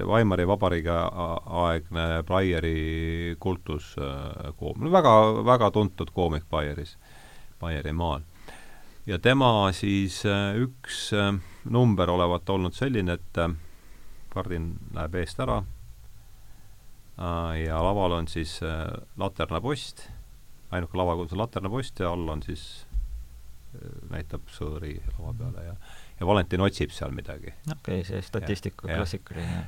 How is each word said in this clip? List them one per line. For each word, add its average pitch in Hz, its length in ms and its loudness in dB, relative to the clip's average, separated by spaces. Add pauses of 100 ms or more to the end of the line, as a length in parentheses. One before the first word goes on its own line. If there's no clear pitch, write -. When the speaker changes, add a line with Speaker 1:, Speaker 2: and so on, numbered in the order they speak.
Speaker 1:
Weimari 92 480 4
Vabariigi 87 420 2
a-, 85 480 0 (200)
aegne 82 500 0 (140)
Breieri 82 1120 0
kultus, 85 580 -4
äh, 71 580 -6
koom-, 78 300 -6
no 156 80 0
väga, 160 240 10 (280)
väga 117 280 8
tuntud 98 400 2
koomik 80 380 0
Baieris, 73 480 -2 (640)
Baierimaal. 80 680 -2 (720)
Ja 95 180 -2
tema 120 520 6
siis, 98 540 2
äh, 101 340 2
üks, - 520 -4
äh, 101 260 4 (240)
number 110 500 6
olevat 87 400 4
olnud 92 240 2
selline, 107 400 0
et, - 240 -6
äh, 85 120 4 (800)
kardin 85 420 -4 (220)
läheb 82 260 -4
eest 87 220 -4
ära, 123 180 0 (1600)
äh, 85 480 -2
ja 80 180 0
laval 95 300 4
on 82 160 0
siis, - 340 -4
äh, 80 240 -2 (300)
laternapost, 95 920 -4 (600)
ainuke 90 280 -4
lava, 90 200 2
kus 85 180 -4
on 98 80 0
laternapost 117 580 -4
ja 87 120 0
all 87 160 -2
on 78 140 -4
siis, 80 200 -8 (1120)
äh, - 160 -12 (200)
näitab 82 380 -6
sõõri 76 460 -8 (240)
lava 82 160 -6
peale 98 320 -6
ja, 85 80 -8 (420)
ja 87 100 -4
Valentin 92 380 4
otsib - 300 0
seal 71 180 -6
midagi. - 400 -8 (200)
Speaker 2:
Okei, 92 320 -4
see 95 180 -6
statistika - 640 -4
Speaker 1:
Jah, 80 80 -2
jah. 92 80 0
Speaker 2:
klassikaline. 85 640 -4